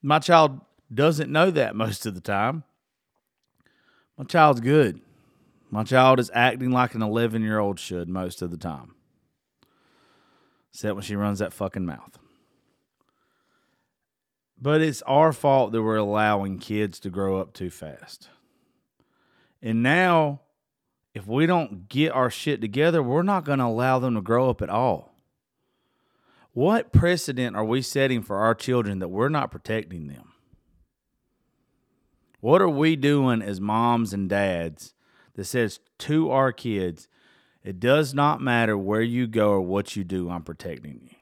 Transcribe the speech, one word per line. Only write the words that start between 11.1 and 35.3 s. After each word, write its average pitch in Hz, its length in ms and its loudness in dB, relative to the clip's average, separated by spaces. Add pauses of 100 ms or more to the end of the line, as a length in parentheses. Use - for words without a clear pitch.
runs 101 260 -2
that 90 120 -4
fucking 95 320 -6
mouth. 69 340 -12 (2500)
But 147 200 2
it's 156 220 -2
our 151 300 4
fault 135 380 2
that 113 120 0
we're 110 140 0
allowing 104 640 0
kids 104 420 -6
to 98 100 -10
grow 95 280 -2
up 92 140 -8
too 92 180 -10
fast. - 580 -20 (1300)
And 113 220 -2
now, 160 560 2 (720)
if 98 140 -14
we 135 180 2
don't 113 420 -2
get 151 240 0
our 127 160 2
shit 131 320 -4
together, 143 400 0
we're 135 220 0
not 190 220 -2
gonna 135 240 0
allow 123 320 2
them 123 160 -2
to 107 40 -2
grow 117 300 2
up 113 100 -4
at 101 80 -6
all. 110 460 -2 (1400)
What 185 400 0
precedent 131 600 2
are 107 100 -2
we 120 180 -2
setting 131 380 0
for 98 180 -8
our 113 160 2
children 110 440 -2
that 92 100 -6
we're 104 200 -2
not 147 240 -4
protecting 87 560 -8
them? 69 240 -20 (2000)
What 147 200 4
are 190 80 4
we 160 280 2
doing 135 460 2
as 98 180 -8
moms 113 520 0
and 98 160 -4
dads 87 640 -2 (420)